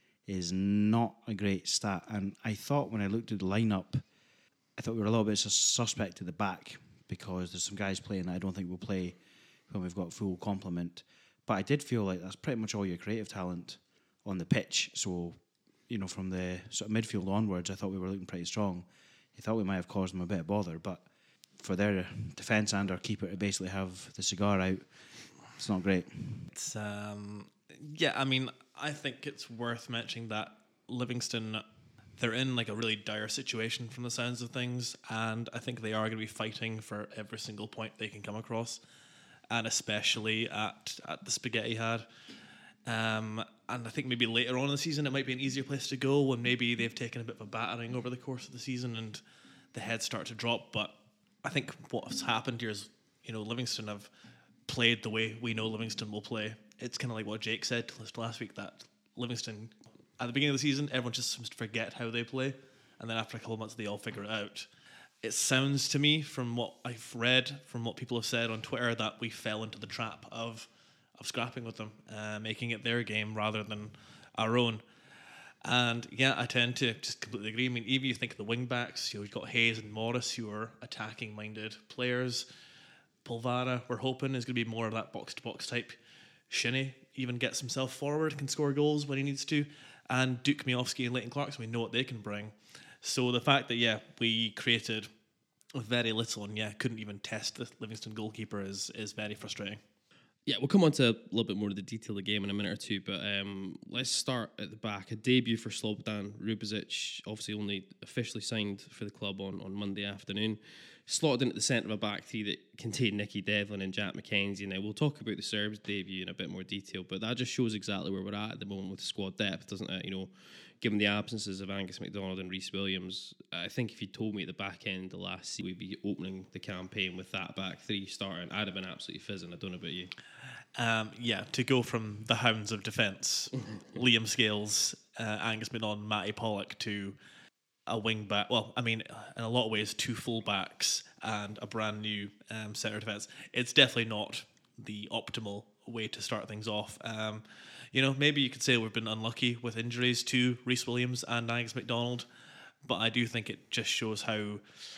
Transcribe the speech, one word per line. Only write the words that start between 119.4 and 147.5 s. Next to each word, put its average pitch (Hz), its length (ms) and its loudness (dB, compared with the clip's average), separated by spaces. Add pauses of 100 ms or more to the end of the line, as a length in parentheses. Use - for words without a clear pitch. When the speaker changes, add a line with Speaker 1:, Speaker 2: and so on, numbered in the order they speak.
Speaker 3:
doesn't - 220 -6
it? 92 140 -4
You 92 80 -6
know, 95 180 -6 (520)
given 107 160 4
the 104 80 6
absences 104 560 2
of 95 80 -6
Angus 98 320 -4
MacDonald 95 380 -4
and 90 120 -6
Rhys 95 220 -6
Williams, 95 600 -2 (200)
I 87 160 -4
think 113 240 -2
if - 80 -10
you 101 60 -4
told 110 280 -4
me 92 80 -2
at 82 40 -4
the 90 60 -8
back 98 320 -8
end 92 280 -4
of 90 80 -10
last 92 320 -6
season - 140 -4
we'd 90 120 -6
be 92 240 -8
opening 95 480 -4
the - 80 -12
campaign 92 560 -2
with 92 160 -8
that 92 240 -4
back 92 240 -4
three 101 260 -4
starting, 92 460 -6
I'd 104 160 0
have 92 80 -6
been 95 100 -4
absolutely - 380 -8
fizzing. 87 300 -8
I - 20 -10
don't 92 160 -6
know 90 60 -8
about 82 140 -6
you. 87 180 -6 (680)
Speaker 2:
Um, 113 400 2
yeah, 113 360 0
to 127 100 2
go 127 200 6
from 110 440 -2
the 110 80 4
hounds 110 380 4
of 101 100 -4
defence, - 640 0 (240)
<laughs> - 220 -14
Liam 117 320 6
Scales, 107 640 4 (240)
uh, 110 240 -2
Angus 110 300 -2
MacDonald, 107 340 -2
Matty 104 280 0
Pollock, 107 460 -2
to 101 340 -4 (760)
a 113 80 2
wing 107 280 0
back, 104 240 2
well, 120 260 2
I 123 60 0
mean, 113 200 2 (360)
in 117 60 -4
a 113 60 -2
lot 120 160 6
of 110 60 0
ways, 107 220 2
two - 200 -2
full 113 280 0
backs - 640 0 (200)
and 104 380 -2
a 110 40 -6
brand 107 360 -2
new, 104 280 -2 (220)
um, 107 240 -6
centre 107 240 -2
defence. 110 300 -4 (240)
It's 123 180 2
definitely 123 340 8
not 107 380 -4 (340)
the 107 320 -8
optimal 107 540 -4 (240)
way 113 220 -4
to - 120 -8
start - 280 -4
things 107 180 -6
off. 104 320 -2
Um, 110 440 -4 (480)